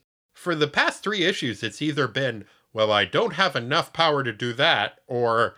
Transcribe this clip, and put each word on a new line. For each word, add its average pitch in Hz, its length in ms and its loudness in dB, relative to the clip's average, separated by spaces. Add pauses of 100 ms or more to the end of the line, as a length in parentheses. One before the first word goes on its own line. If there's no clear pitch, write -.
(340)
for 175 220 -4
the 151 100 2
past 262 380 -2
three 202 180 -2
issues, 127 400 -2
it's 110 180 -6
either 147 280 -2
been, 113 380 -6 (260)
"Well, 107 180 2
I 104 140 4
don't 180 300 0
have 180 200 0
enough 135 380 -2
power 151 320 2
to 120 80 -4
do 120 220 -4
that," 127 520 0
or, 117 520 2